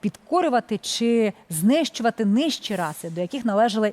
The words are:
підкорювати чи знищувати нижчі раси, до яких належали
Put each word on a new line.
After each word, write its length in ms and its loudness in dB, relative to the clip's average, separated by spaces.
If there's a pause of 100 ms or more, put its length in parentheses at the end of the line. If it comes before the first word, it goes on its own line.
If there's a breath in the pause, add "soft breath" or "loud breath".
підкорювати 800 -2
чи 540 0 (180 loud breath)
знищувати 720 0
нижчі 520 0
раси, 340 -6
до 100 -8
яких 240 -6
належали 480 2